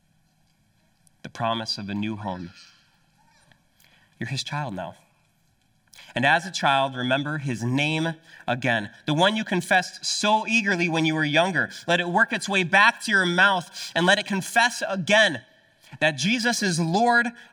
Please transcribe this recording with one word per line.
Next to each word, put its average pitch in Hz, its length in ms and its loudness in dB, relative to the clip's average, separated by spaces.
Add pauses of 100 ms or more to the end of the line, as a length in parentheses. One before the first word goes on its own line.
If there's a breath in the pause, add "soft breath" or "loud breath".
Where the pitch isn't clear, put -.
(1200)
the - 80 -16
promise 113 480 -4
of 101 120 -10
a 101 40 -6
new 107 220 -4
home. 92 340 -8 (1700 soft breath)
You're 120 60 -8
his 135 160 -6
child 147 280 -6
now. 87 220 -10 (1200 loud breath)
And 120 100 0
as 165 200 4
a 185 60 -12
child, 139 440 0
remember 139 440 -2
his 131 220 -6
name 151 520 -2 (340 loud breath)
again, 117 440 -2 (140 loud breath)
the 151 80 0
one 190 220 2
you 220 80 -4
confessed 180 600 -2
so 214 420 0
eagerly 202 400 0
when 160 160 0
you 160 100 2
were 156 120 0
younger. 151 460 0 (160 loud breath)
Let 170 120 2
it 175 80 -2
work 214 240 2
its 220 160 -6
way 196 160 0
back 196 400 4
to 233 80 -4
your 190 140 4
mouth 180 680 0
and 165 120 2
let 196 140 6
it 202 60 -6
confess 233 600 0
again 190 540 2 (580 loud breath)
that 156 120 4
Jesus 220 520 -2
is 175 160 0
Lord 226 480 4 (260 loud breath)